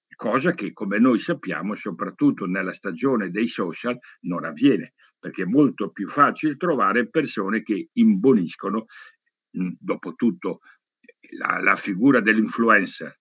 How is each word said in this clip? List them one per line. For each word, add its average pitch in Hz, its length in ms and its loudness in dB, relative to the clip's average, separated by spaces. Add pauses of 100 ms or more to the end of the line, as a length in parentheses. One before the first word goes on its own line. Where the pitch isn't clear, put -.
(160)
Cosa 135 400 0
che, 98 180 -8
come 101 240 -4
noi 127 220 6
sappiamo, 95 560 -6
soprattutto 101 720 -2
nella 92 260 -4
stagione 101 560 -4
dei 107 180 -2
social, 117 520 -6 (220)
non 85 240 -6
avviene, 85 500 0 (240)
perché 90 240 -10
è - 20 -2
molto 113 460 2
più 98 180 -8
facile 143 480 0
trovare 120 500 0
persone 110 540 -2
che 101 320 -4
imboniscono, 107 920 2 (720)
mm, 90 180 -4
dopo 82 380 -8
tutto, 95 460 -2 (760)
la, - 260 -2
la 95 140 4
figura 110 440 2
dell'influencer 107 1000 0